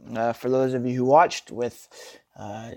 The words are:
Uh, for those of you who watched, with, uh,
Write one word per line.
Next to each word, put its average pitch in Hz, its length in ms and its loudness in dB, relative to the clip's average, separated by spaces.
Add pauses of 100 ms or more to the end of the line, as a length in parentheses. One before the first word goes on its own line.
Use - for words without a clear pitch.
(140)
Uh, 117 200 -2
for 123 160 -6
those 131 240 2
of 123 120 -2
you 123 100 -2
who 127 100 0
watched, 151 440 4
with, 120 380 -8 (500)
uh, 107 400 -14